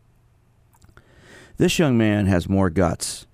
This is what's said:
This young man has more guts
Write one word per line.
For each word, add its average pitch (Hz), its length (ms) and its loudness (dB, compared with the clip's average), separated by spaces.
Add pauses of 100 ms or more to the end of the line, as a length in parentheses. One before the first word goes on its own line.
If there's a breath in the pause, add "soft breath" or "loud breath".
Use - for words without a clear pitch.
(1600 loud breath)
This 180 220 0
young 139 180 2
man 104 300 2
has 90 200 0
more 95 220 2
guts - 640 -4